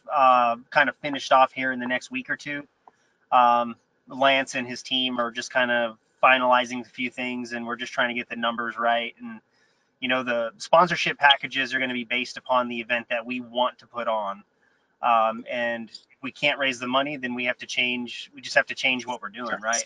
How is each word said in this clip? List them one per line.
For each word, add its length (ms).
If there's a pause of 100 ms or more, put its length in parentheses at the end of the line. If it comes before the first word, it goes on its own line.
(140)
uh, 420 (140)
kind 180
of 80
finished 360
off 200
here 200
in 80
the 60
next 240
week 200
or 60
two. 300 (680)
Um, 440 (320)
Lance 460
and 140
his 140
team 360
are 120
just 220
kind 180
of 280 (240)
finalizing 640
a 40
few 200
things, 420
and 140
we're 100
just 160
trying 160
to 60
get 140
the 80
numbers 420
right. 420
And, 200 (600)
you 80
know, 160
the 340
sponsorship 600
packages 560
are 60
gonna 140
be 100
based 340
upon 300
the 120
event 300
that 160
we 140
want 400
to 60
put 220
on. 360 (580)
Um, 480
and 400
if 80 (240)
we 100
can't 260
raise 200
the 100
money, 300
then 160
we 120
have 120
to 80
change, 680
we 60
just 160
have 100
to 80
change 320
what 160
we're 80
doing, 320
right? 240